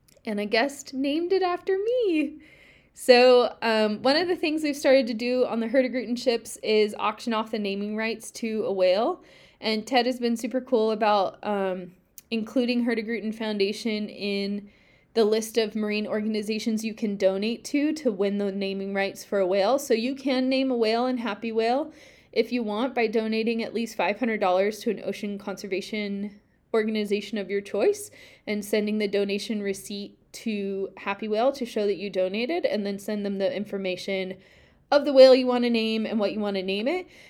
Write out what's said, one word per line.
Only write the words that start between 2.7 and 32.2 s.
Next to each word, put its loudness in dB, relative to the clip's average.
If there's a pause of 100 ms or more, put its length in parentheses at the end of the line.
So, 6
um, 2
one 4
of 0
the 0
things -2
we've -2
started 6
to -4
do 0
on -2
the -2
Hurtigruten 0
ships -4
is 2
auction -4
off -2
the -2
naming -4
rights -6
to -4
a -2
whale, 2 (380)
and -2
Ted 2
has -2
been -2
super -4
cool 2
about, 2
um, -4 (380)
including 0
Hurtigruten -2
Foundation -2
in -4 (460)
the 4
list 0
of 0
marine -2
organizations -2
you -4
can -4
donate 0
to, 0
to -2
win 0
the -2
naming -4
rights -2
for -2
a 2
whale. 2
So 0
you 0
can 0
name 2
a 0
whale 2
in -2
Happy -4
Whale 0 (400)
if 0
you 0
want -2
by 2
donating 0
at -6
least -4
five 0
hundred -2
dollars 2
to -2
an -4
ocean -8
conservation -6 (320)
organization 0
of -6
your -2
choice 0 (360)
and -4
sending 0
the 0
donation -2
receipt -8 (140)
to -4
Happy -6
Whale 2
to -6
show -2
that 0
you -6
donated, -2